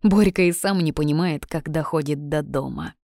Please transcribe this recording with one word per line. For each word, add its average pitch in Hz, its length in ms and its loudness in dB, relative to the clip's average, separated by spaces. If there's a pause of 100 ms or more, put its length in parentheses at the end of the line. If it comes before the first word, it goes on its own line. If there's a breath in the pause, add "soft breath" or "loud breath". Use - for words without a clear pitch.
Борька 196 400 4
и 175 100 4
сам 196 280 0
не 156 120 0
понимает, 151 540 0
как 156 240 -6
доходит 151 580 -2
до 151 140 -2
дома. 131 600 -6